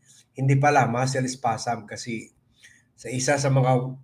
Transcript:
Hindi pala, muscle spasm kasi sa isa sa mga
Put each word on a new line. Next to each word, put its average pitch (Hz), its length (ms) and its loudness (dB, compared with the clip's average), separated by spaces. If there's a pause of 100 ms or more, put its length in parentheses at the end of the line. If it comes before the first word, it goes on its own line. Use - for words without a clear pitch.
(380)
Hindi 135 220 2
pala, 143 260 4
muscle 127 400 -2
spasm 113 640 -6
kasi 110 400 -10 (640)
sa - 160 -16
isa 135 320 0
sa 139 80 0
mga 131 540 2